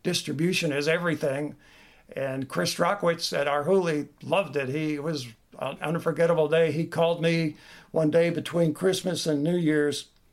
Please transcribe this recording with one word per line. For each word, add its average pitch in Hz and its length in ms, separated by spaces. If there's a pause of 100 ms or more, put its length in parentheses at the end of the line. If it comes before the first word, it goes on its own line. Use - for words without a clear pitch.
distribution 170 680
is 143 160
everything. 151 680 (640)
And 135 320
Chris 170 260
Rockwitz 170 560
at 147 160
Arhoolie 147 640 (140)
loved 147 340
it. 139 100
He 151 320
was 143 260 (340)
an 135 220
unforgettable 160 680
day. 160 220
He 160 140
called 165 360
me 165 340 (360)
one 156 200
day 170 180
between 160 440
Christmas 185 520
and 147 180
New 170 140
Year's, 151 480 (280)